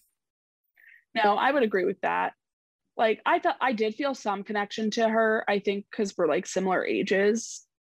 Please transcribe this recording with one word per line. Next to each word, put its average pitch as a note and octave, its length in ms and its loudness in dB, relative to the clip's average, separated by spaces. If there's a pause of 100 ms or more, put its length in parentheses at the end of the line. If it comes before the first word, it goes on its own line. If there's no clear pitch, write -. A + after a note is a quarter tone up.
(1120)
No, G#3+ 240 2
I C4 140 2
would C#4 120 2
agree G3+ 220 0
with F#3+ 160 -2
that. F3 320 -2 (640)
Like, A3 300 0
I E4+ 140 2
thought E4+ 200 0
I B3+ 140 0
did G#3+ 220 -2
feel C#4 200 -2
some G3+ 280 -4
connection G#3 480 -4
to A3+ 180 2
her, A3 400 2
I G3+ 100 2
think, G3+ 320 -4
'cause G3+ 260 -4
we're, F3 100 2
like, D#3 200 0
similar F#3 380 0
ages, G3 840 0 (160)